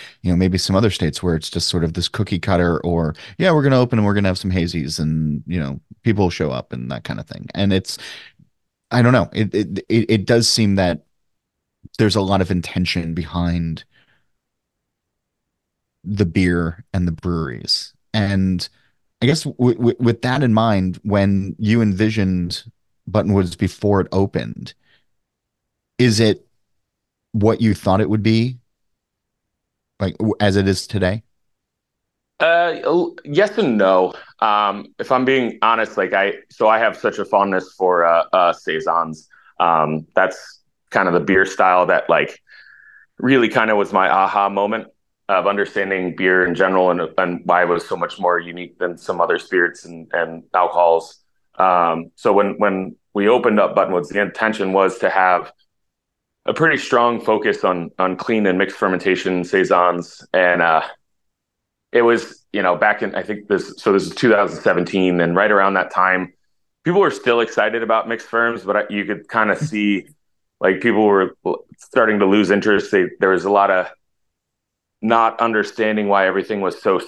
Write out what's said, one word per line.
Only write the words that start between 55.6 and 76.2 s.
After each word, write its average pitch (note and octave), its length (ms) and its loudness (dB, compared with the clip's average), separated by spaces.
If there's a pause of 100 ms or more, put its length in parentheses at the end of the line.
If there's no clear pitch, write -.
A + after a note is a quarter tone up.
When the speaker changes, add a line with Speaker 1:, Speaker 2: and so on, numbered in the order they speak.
Speaker 2:
a A2 60 0
pretty D3+ 240 0
strong A#2+ 420 2
focus G#2+ 440 0
on, F2+ 340 -2
on F#2 200 -2
clean A2 280 -2
and F#2 140 2
mixed F#2+ 180 -2
fermentation F#2 640 0
saisons. F2+ 880 0
And, F2+ 300 2
uh, E2 220 2 (1080)
it B2 120 4
was, A#2 500 0
you G2+ 80 -4
know, F2+ 140 2
back G#2 260 0
in, G2+ 140 -6
I F#2 80 -6
think G#2 240 -12
this, F#2+ 300 -2
so - 140 0
this G2 120 2
is F2 100 -10
two - 160 2
thousand G2+ 320 2
seventeen, F2+ 600 0
and E2+ 140 0
right G2+ 140 4
around G2 240 2
that F#2 180 -2
time, F#2 420 0 (500)
people F3 180 2
were F3 80 4
still A#2 300 0
excited A2+ 420 0
about A2 260 0
mixed A2+ 200 -8
ferms, A2+ 360 -2
but G2 140 0
I, G2+ 140 0
you G2+ 140 -4
could G2 220 -8
kind A2 220 0
of A2 80 0
see, G#2 480 -2 (540)
like, F#2+ 220 0
people A2 240 2
were G2 300 2 (100)
l-, - 200 -6 (140)
starting G#2+ 400 2
to G2 80 4
lose G2 240 4
interest. G2+ 400 0
They, F#2+ 140 4 (140)
there G2 100 4
was F2+ 160 0
a G2 40 -2
lot G2 220 4
of F#2 160 0 (1160)
not A2+ 380 2
understanding G#2+ 680 -2
why G2 180 2